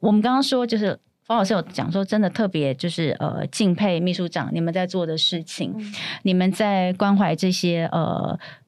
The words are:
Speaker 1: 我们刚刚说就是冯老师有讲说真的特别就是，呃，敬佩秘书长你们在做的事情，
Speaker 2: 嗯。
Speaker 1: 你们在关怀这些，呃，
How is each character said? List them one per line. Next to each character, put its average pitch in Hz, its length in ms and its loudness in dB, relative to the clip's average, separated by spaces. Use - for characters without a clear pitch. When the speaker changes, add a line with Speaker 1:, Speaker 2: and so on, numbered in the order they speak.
Speaker 1:
我 214 120 4
们 214 80 6
刚 240 100 2
刚 262 100 4
说 262 240 0
就 233 120 0
是 208 200 0
冯 226 120 0
老 208 60 4
师 190 100 2
有 185 80 2
讲 160 300 -6
说 196 140 -2
真 214 160 0
的 190 80 2
特 202 180 0
别 151 260 0
就 135 140 -4
是， 165 320 -2
呃， - 280 -4
敬 185 280 2
佩 180 240 2
秘 180 140 0
书 180 120 -4
长 165 280 -4
你 165 80 0
们 165 120 0
在 185 140 0
做 180 180 -2
的 160 120 -2
事 160 260 0
情， 147 340 -6
Speaker 2:
嗯。 208 160 -10
Speaker 1:
你 185 100 4
们 180 200 4
在 185 400 2
关 202 240 2
怀 170 180 2
这 185 160 2
些， 170 400 0
呃， - 480 -2